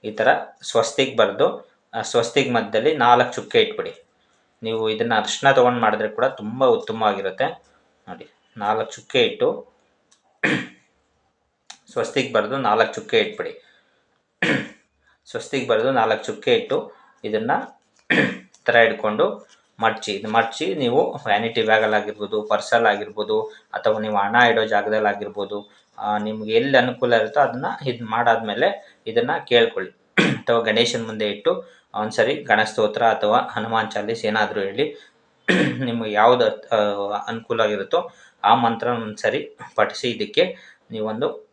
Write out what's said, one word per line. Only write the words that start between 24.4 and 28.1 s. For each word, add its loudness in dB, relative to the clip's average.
ಇಡೋ 4
ಜಾಗದಲ್ಲಿ 0
ಆಗಿರ್ಬೋದು, -6
ಆ, -8
ನಿಮ್ಗೆ -6
ಎಲ್ಲಿ 4
ಅನುಕೂಲ 2
ಇರುತ್ತೋ 2
ಅದನ್ನ 0
ಇದು -6
ಮಾಡಾದ್ಮೇಲೆ 0